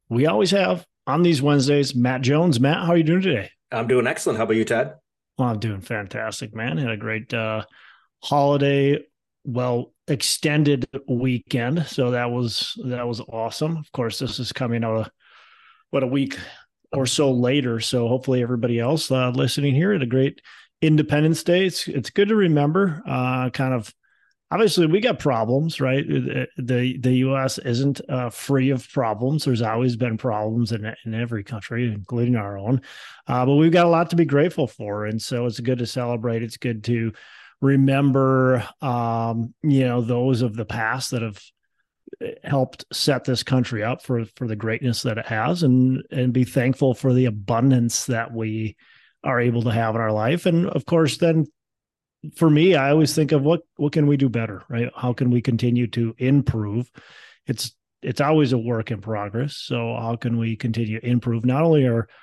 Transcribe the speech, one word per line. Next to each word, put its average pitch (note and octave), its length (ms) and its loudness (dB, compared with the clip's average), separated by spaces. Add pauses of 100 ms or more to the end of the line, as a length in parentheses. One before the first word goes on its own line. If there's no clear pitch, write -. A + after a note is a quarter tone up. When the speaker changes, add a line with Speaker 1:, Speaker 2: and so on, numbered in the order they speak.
Speaker 1:
we A#2+ 180 2
always F#3+ 240 2
have F#3 340 0 (220)
on D3+ 160 2
these E3 180 4
Wednesdays, C#3+ 540 2
Matt B2+ 260 2
Jones. C#3+ 380 2
Matt, C#3+ 260 2
how E3 60 0
are F3 60 4
you E3 60 4
doing E3+ 200 2
today? C3+ 260 -2 (220)
Speaker 2:
I'm A#2 160 -4
doing B2 180 2
excellent. C3 320 -2
How A2 60 0
about A2 140 2
you, A2 80 2
Todd? B2 280 -2 (460)
Speaker 1:
Well, B2+ 100 2
I'm A2+ 80 -2
doing G#2 240 -4
fantastic, A2 720 -8
man. A#2+ 240 -4
Had C3 140 -2
a A2 60 -4
great, A2 360 -8
uh, A2 300 -2 (580)
holiday, C#3+ 840 2 (400)
well, B2 480 -4 (160)
extended D3 800 0 (200)
weekend. B2+ 800 -2
So B2 240 -2
that B2 180 -2
was, A#2+ 560 -4
that B2 220 -6
was A#2 140 -6
awesome. A#2 560 -4
Of D3+ 140 -12
course, A2+ 280 -4
this B2 180 -6
is A#2+ 140 -8
coming A#2 320 -4
out A2+ 140 -2
of, A2 140 -4 (760)
what, C#3+ 140 -2
a C3 40 -2
week C3+ 300 -2 (540)
or C3 160 -2
so C#3 240 2
later. B2 480 0
So A#2 280 0
hopefully B2+ 360 0
everybody A#2+ 360 0
else, C#3+ 300 -2
uh, B2+ 220 2
listening C#3 420 0
here F3 200 2
had E3+ 100 0
a - 40 0
great C3 360 0 (360)
Independence D3+ 600 4
Day. F3+ 240 2
It's, - 220 -4
it's - 240 -6
good G3+ 180 2
to A3 60 2
remember, E3 720 2
uh, B2+ 420 -2
kind C3 240 -2
of, A#2 180 -6 (640)
obviously F#3 320 2
we D#3+ 140 4
got A3+ 180 0
problems, C3+ 640 0
right? C3 260 0
The, C3 400 -2 (120)
the, B2+ 400 -2
the B2+ 160 2
U C3 240 2
S C3+ 220 -2
isn't, C3 500 -2
uh, B2+ 200 -4
free C3+ 420 0
of B2+ 200 -4
problems. B2+ 540 -2
There's B2 160 0
always A#2+ 340 0
been A2+ 220 -2
problems A2 560 -2
in, G#2+ 200 -6 (120)
in A2+ 80 -6
every A2+ 320 -6
country, A#2+ 420 -6
including A#2+ 480 -2
our G2+ 220 -6
own. A#2 240 -2 (460)
Uh, B2+ 180 0
but C#3 100 4
we've D#3+ 160 6
got F3 140 6
a E3+ 40 4
lot E3 200 2
to E3+ 80 0
be E3+ 80 4
grateful C#3+ 420 2
for. G#2 380 -6
And A2 160 -4
so A#2+ 240 -4
it's A#2+ 160 -6
good B2 180 -2
to A#2+ 60 -2
celebrate. A#2 580 -4
It's A2+ 140 -10
good A2+ 260 -4
to A#2 300 -2 (480)
remember, C3+ 1080 4 (140)
um, A#2 800 -2
you C3+ 260 2
know, B2 140 0
those A#2+ 400 0
of A2+ 160 -2
the A2+ 80 -6
past A#2 460 -4
that A#2+ 100 -4
have G#2+ 200 -8 (1000)
helped - 480 -2
set C3 320 0
this B2 200 -2
country B2 400 0
up A#2 180 -4
for, A#2 240 -4 (100)
for B2+ 120 -8
the A2 100 -4
greatness A2+ 460 -4
that A2 140 -2
it A2+ 100 -8
has, C3 360 0
and, B2+ 480 4
and B2+ 220 0
be B2+ 100 2
thankful B2+ 500 2
for C3 200 0
the B2+ 120 4
abundance A#2 840 2
that A#2 260 -2
we A2 420 -4 (480)
are C3 160 0
able A#2+ 220 2
to A#2 100 0
have A2 240 0
in A#2 60 -2
our A2 100 0
life. A2+ 340 0
And E3+ 220 2
of - 180 -4
course, E3 320 2
then D#3+ 280 2 (880)
for E3 140 4
me, E3 260 6
I C#3 160 2
always D3+ 240 4
think D#3 160 2
of D3 120 4
what, E3 180 2 (140)
what C#3+ 180 -2
can D3+ 140 4
we C#3+ 100 4
do C3+ 120 2
better, A2 380 -4
right? A#2 280 -4
How B2 180 -2
can B2 160 0
we A#2+ 120 4
continue A#2+ 460 2
to A2+ 300 -4
improve? B2 760 0 (540)
It's, - 300 -6 (260)
it's C#3 200 -4
always D3 320 4
a B2+ 40 2
work A2+ 340 -4
in G#2 100 -6
progress. A2 540 -6
So A#2 400 -6
how A#2 200 -4
can A#2 220 -2
we A2+ 180 -2
continue A2 440 -4
to - 80 -6
improve A#2 380 0
not C3 180 2
only D3+ 240 4
our, A#2 200 0 (160)